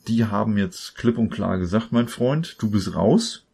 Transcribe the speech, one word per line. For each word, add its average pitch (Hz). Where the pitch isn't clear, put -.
die 113
haben 107
jetzt -
klipp 120
und 113
klar 92
gesagt, 92
mein 117
Freund, 143
du 110
bist 90
raus. 127